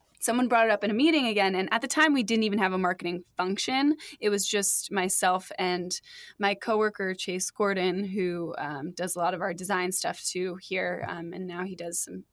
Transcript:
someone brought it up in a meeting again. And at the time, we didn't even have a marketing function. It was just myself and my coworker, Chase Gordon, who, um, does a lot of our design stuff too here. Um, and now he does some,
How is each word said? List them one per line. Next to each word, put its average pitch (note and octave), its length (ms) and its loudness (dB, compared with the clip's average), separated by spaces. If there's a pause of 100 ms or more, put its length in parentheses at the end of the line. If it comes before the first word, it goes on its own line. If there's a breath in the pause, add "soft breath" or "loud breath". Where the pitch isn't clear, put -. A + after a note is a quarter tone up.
(200)
someone A#3+ 280 2
brought A3+ 180 6
it A3 60 4
up G#3 120 0
in G#3+ 60 2
a G#3+ 40 2
meeting C#4+ 320 4
again. G3 300 2
And F#3 160 0
at A#3 100 0
the C4 60 -6
time, D4+ 260 4
we C4 80 4
didn't A3 220 2
even G3+ 160 2
have F#3+ 120 2
a F#3+ 60 0
marketing F3+ 460 -2 (120)
function. C4 600 2 (240 loud breath)
It G#3 100 2
was G3+ 180 0
just - 440 0
myself F#3 680 0
and F3+ 420 0 (380 loud breath)
my G3+ 160 2
coworker, G#3 600 0
Chase F#3 360 -4
Gordon, G3 540 0
who, F3+ 540 -2
um, D3 340 -6
does F3+ 240 -4
a - 40 -6
lot F3 140 0
of E3+ 80 -6
our F#3+ 120 -2
design F#3 380 -2
stuff F3 320 -4
too F3+ 380 -4
here. F3+ 460 -4
Um, E3+ 240 -8
and F#3 160 -8
now F3 160 -6
he F#3+ 120 -8
does F3 240 -6
some, F#3 320 -8